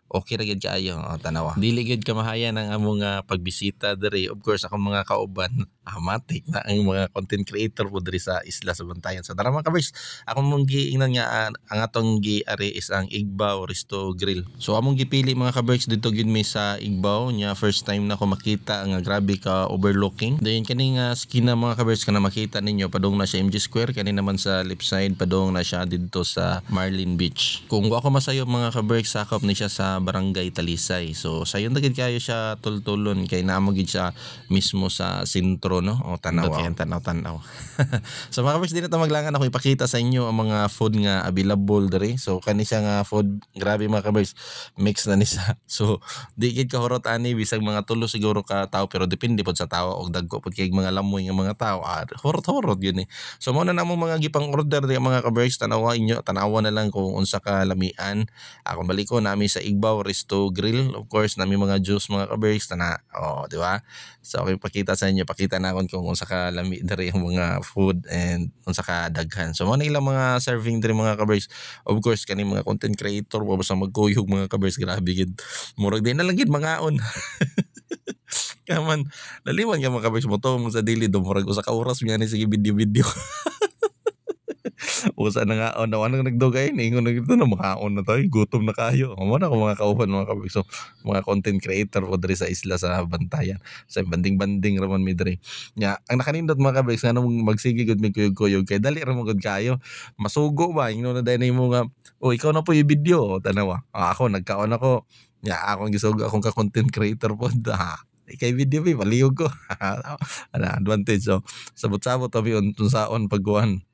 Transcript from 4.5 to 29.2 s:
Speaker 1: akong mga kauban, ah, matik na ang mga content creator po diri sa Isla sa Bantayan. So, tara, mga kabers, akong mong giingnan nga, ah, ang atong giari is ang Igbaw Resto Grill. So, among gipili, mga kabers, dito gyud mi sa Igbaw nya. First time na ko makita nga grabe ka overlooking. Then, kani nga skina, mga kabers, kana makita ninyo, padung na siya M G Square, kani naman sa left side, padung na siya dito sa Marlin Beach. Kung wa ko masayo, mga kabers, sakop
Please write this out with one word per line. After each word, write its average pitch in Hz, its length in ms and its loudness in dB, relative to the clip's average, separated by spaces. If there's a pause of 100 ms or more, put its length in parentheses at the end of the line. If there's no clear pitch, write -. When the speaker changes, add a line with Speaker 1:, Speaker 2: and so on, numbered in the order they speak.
Speaker 1:
akong 104 160 -2
mga 101 240 -2
kauban, 101 560 -2 (160)
ah, 101 160 -12
matik 101 480 -4
na 151 160 -4
ang 104 240 0
mga 95 240 2
content 101 320 -4
creator 104 480 -4
po 98 80 -4
diri 92 240 -4
sa 90 240 -4
Isla 90 320 -6
sa 90 80 -10
Bantayan. 90 400 -10
So, - 80 -12
tara, 101 160 0
mga 147 160 0
kabers, 160 260 0 (380)
akong 135 160 0
mong 143 240 2
giingnan 135 480 2
nga, 117 80 0
ah, 110 240 -2 (240)
ang 107 80 0
atong 113 400 2
giari 104 480 -2
is 98 240 -8
ang 95 160 0
Igbaw 101 560 -2
Resto 95 480 -4
Grill. 92 320 -4 (160)
So, 107 160 0
among 131 160 4
gipili, 131 400 2
mga 123 240 0
kabers, 123 320 2
dito 113 240 0
gyud 110 160 2
mi 110 160 2
sa 104 320 -2
Igbaw 104 560 0
nya. 104 240 -2
First - 320 0
time 101 160 0
na 104 80 0
ko 101 160 0
makita 101 560 -2
nga 95 160 0
grabe 98 400 2
ka 95 300 2
overlooking. 101 680 2
Then, 110 260 0
kani 127 380 0
nga 120 160 0
skina, 123 400 2
mga 117 240 0
kabers, 113 240 2
kana 104 160 2
makita 104 400 -2
ninyo, 101 320 0
padung 98 240 2
na 98 80 2
siya 95 160 0
M 98 80 2
G 92 80 2
Square, 117 400 -2
kani 104 160 -2
naman 98 240 0
sa 95 240 0
left 92 240 -6
side, 95 320 0
padung 92 400 2
na 87 80 0
siya 90 240 -2
dito 90 320 -2
sa 90 480 -2
Marlin 95 480 0
Beach. - 480 -2
Kung 107 240 2
wa 120 140 0
ko 135 100 4
masayo, 135 320 0
mga 120 240 0
kabers, 113 480 0
sakop 104 240 -2